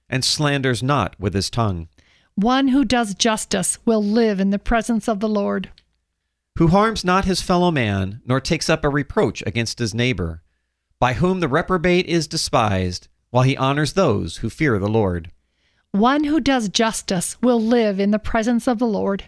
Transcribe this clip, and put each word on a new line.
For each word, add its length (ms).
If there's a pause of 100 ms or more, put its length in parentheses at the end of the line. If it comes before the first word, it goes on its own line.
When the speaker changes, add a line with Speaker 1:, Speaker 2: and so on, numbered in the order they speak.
Speaker 1:
and 160
slanders 560
not 380
with 160
his 160
tongue. 380 (460)
Speaker 2:
One 340
who 160
does 300
justice 680
will 160
live 380
in 120
the 80
presence 500
of 100
the 80
Lord. 440 (840)
Speaker 1:
Who 120
harms 340
not 220
his 160
fellow 280
man, 560
nor 140
takes 300
up 160
a 40
reproach 560
against 340
his 140
neighbor, 480 (600)
by 140
whom 260
the 80
reprobate 560
is 240
despised, 800 (200)
while 140
he 140
honors 340
those 460
who 120
fear 300
the 80
Lord. 460 (580)
Speaker 2:
One 320
who 160
does 300
justice 720
will 200
live 380
in 120
the 80
presence 500
of 100
the 80
Lord. 400